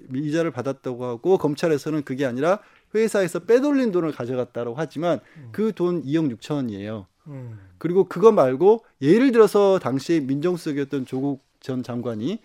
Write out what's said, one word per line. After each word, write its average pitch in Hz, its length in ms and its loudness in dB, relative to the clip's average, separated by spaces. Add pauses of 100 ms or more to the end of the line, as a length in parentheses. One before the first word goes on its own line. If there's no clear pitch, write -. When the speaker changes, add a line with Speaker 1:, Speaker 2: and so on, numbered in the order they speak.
(140)
Speaker 1:
이자를 156 380 -4
받았다고 127 540 -8
하고 123 300 0
검찰에서는 151 680 -2
그게 135 200 -6
아니라 139 360 -2 (340)
회사에서 208 460 -2
빼돌린 262 500 2
돈을 165 220 -2
가져갔다라고 120 640 -8
하지만 160 400 -4 (200)
Speaker 2:
음. 135 120 -20
Speaker 1:
그 214 220 -2
돈 175 320 -2
이억 147 260 -2
육천원이에요. 107 760 -8 (200)
Speaker 2:
음. 127 320 -16 (200)
Speaker 1:
그리고 175 260 2
그거 185 260 6
말고 175 540 4 (180)
예를 226 300 6
들어서 202 480 6
당시에 135 400 -2
민정수석이었던 143 840 -4
조국 135 360 -6 (160)
전 127 240 -6
장관이 120 640 -6